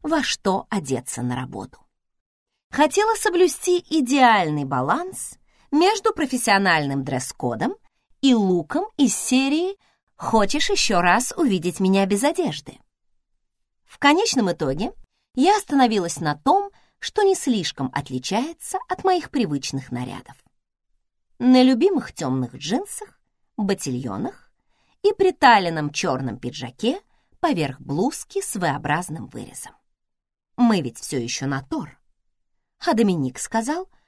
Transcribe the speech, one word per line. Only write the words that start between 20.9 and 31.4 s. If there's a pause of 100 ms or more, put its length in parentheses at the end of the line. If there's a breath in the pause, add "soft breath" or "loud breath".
На
любимых
темных
джинсах, (360)
ботильонах (560)
и
приталенном
черном
пиджаке (380)
поверх
блузки
с
V-образным
вырезом. (800)
Мы
ведь
все
еще